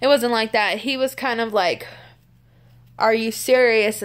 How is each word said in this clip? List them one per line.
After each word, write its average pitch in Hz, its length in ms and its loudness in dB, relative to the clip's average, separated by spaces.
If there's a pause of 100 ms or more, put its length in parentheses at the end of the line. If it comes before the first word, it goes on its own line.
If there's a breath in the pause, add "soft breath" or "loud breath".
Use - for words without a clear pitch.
It 247 60 -2
wasn't 240 260 4
like 220 200 -2
that. 208 260 0
He 254 180 -4
was 262 180 -2
kind 233 260 -4
of 226 120 -4
like, 180 340 0 (1120 loud breath)
Are 220 160 2
you 226 160 -2
serious? 226 720 2